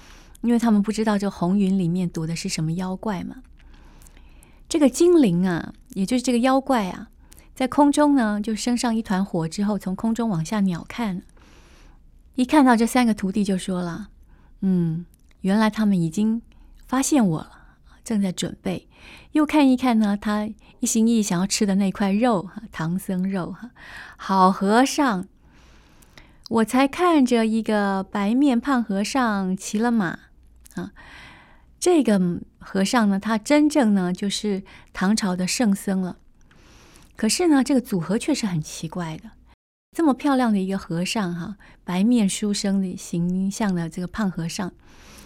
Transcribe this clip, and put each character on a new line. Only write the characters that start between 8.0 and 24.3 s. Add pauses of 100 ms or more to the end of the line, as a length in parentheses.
呢，
就
升
上
一
团
火
之
后，
从
空
中
往
下
鸟
看。 (1120)
一
看
到
这
三
个
徒
弟
就
说
了 (520)
：“嗯， (340)
原
来
他
们
已
经 (420)
发
现
我
了， (520)
正
在
准
备。” (460)
又
看
一
看
呢，
他 (340)
一
心
一
意
想
要
吃
的
那
块
肉，
哈， (100)
唐
僧
肉，
哈。 (460)
“好